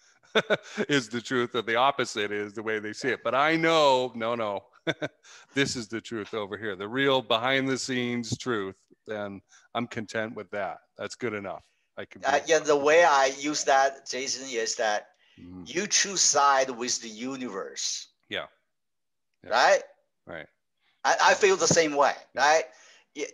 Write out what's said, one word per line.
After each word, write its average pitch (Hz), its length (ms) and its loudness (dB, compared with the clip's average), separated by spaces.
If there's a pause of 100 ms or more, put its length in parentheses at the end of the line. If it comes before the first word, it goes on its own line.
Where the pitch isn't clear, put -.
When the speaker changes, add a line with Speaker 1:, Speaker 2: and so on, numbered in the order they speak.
(340)
Speaker 1:
<laughs> - 540 -2
is 135 200 0
the 117 120 -6
truth," 120 340 -2
or 117 80 -2
the 113 140 -2
opposite 120 540 0
is 104 220 -6
the 110 100 -10
way 110 160 -4
they 107 140 -8
see 131 160 -6
it. 107 160 -2
But 117 100 -2
I 151 220 2
know, 143 580 4
no, 117 200 -4
no, 104 300 -4 (220)
<laughs> - 680 -8
this 135 220 0
is 113 120 -8
the 110 120 -8
truth 110 340 -10
over 104 240 -6
here, 104 180 -8
the 101 120 -8
real 135 340 2
behind 131 460 0
the 131 100 0
scenes 120 600 -4
truth, 101 380 -4 (300)
then 101 340 -8 (340)
I'm 120 120 -4
content 110 480 -8
with 104 160 -14
that. 101 280 -6 (200)
That's 104 160 -10
good 117 200 -6
enough. 95 300 -10 (320)
I 104 100 -12
can - 180 -20
Speaker 2:
Uh, 139 140 2
Speaker 1:
be 139 140 -8
Speaker 2:
yeah, 156 60 6
the 147 180 4
way 151 280 6
I 139 220 6 (120)
use 147 260 -4
that, 135 440 2
Jason, 127 400 -8
is 113 280 -4
that 107 320 -2 (300)
Speaker 1:
Mm-hmm. 92 280 -16
Speaker 2:
you 180 200 -4
choose 196 360 0
side 139 480 4
with 120 320 -4
the 117 80 -12
universe. 107 1000 -8 (220)
Speaker 1:
Yeah. 90 160 -6 (1000)
Yeah. - 60 -10
Speaker 2:
Right? 135 320 6 (440)
Speaker 1:
Right. 82 200 -14 (580)
Speaker 2:
I, 156 180 4
I 190 120 8
feel 190 240 4
the 165 80 0
same 160 280 4
way, 139 200 4 (200)
Speaker 1:
Yeah. 120 80 -2 (120)
Speaker 2:
right? 160 100 2 (500)
Y-, 143 200 -8